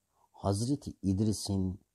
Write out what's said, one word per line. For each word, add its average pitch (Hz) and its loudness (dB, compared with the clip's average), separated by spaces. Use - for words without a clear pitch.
Hazreti 110 -2
İdris'in 98 0